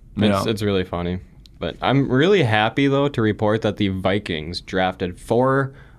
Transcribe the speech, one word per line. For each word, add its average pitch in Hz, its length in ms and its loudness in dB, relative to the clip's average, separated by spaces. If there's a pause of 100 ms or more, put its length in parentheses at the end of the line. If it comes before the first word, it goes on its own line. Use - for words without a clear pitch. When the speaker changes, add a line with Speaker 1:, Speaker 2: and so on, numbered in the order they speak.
(160)
Speaker 1:
It's, 101 80 0 (220)
Speaker 2:
Yeah. 113 40 -4
Speaker 1:
it's 107 140 -2
really 98 220 0
funny. 87 340 -6 (400)
But - 220 -6
I'm 127 280 2
really 165 340 4
happy, 113 440 2
though, 139 220 2
to 120 120 -4
report 107 420 2
that 104 140 0
the 101 120 0
Vikings 92 720 -4
drafted 92 580 -2
four 131 540 0 (260)